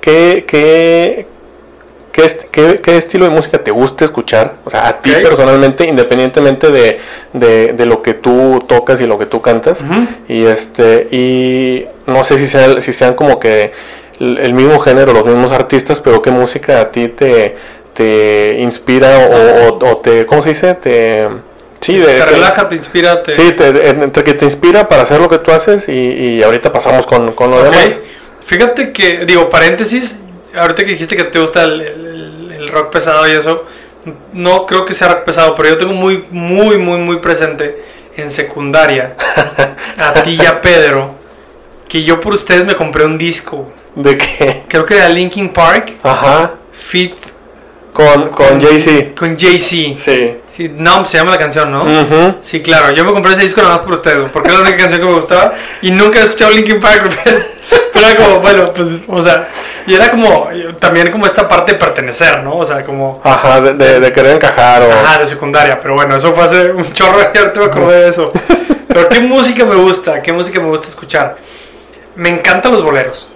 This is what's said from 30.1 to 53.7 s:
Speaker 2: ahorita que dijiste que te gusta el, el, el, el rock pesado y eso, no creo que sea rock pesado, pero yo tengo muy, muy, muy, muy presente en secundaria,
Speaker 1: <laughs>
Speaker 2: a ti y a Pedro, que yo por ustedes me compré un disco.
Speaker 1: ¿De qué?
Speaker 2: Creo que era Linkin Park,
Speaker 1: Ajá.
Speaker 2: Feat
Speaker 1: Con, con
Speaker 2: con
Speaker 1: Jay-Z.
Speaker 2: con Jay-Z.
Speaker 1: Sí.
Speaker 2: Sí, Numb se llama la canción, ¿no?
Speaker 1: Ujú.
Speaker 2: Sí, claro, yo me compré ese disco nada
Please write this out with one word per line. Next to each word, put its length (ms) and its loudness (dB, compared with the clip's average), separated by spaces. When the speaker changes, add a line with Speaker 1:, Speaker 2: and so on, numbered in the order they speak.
Speaker 2:
ahorita 280 -2
que 80 -4
dijiste 240 -6
que 80 -2
te 160 -4
gusta 240 0
el, 180 -2
el, 240 -12
el, 460 -16
el 180 -14
rock 220 -4
pesado 360 0
y 40 2
eso, 340 -2
no 320 0
creo 200 -2
que 80 -8
sea 140 -2
rock 160 -2
pesado, 320 0
pero 140 0
yo 80 0
tengo 160 -4
muy, 380 -2
muy, 460 0
muy, 220 -2
muy 180 -4
presente 640 -4
en 120 -12
secundaria, 840 -2
Speaker 1:
<laughs> 400 -6
Speaker 2:
a 240 0
ti 200 -4
y 40 4
a 160 0
Pedro, 500 0
que 160 -6
yo 160 0
por 140 -6
ustedes 320 0
me 100 -2
compré 300 -2
un 120 -4
disco. 520 -8
Speaker 1:
¿De 220 0
qué? 500 -2
Speaker 2:
Creo 180 -2
que 100 0
era 140 4
Linkin 400 -4
Park, 440 0
Speaker 1:
Ajá. 500 0
Speaker 2:
Feat 380 -6
Speaker 1:
Con, 360 2
con 180 2
Speaker 2:
con 140 4
Speaker 1:
Jay-Z. 560 2
Speaker 2:
con 200 -6
Jay-Z. 600 -4
Speaker 1:
Sí. 400 -2
Speaker 2:
Sí, 220 -10
Numb 360 0
se 120 -2
llama 140 0
la 60 2
canción, 340 -2
¿no? 120 -4
Speaker 1:
Ujú. 580 2
Speaker 2:
Sí, 200 -8
claro, 300 2
yo 140 2
me 60 0
compré 220 0
ese 100 0
disco 180 0
nada 140 4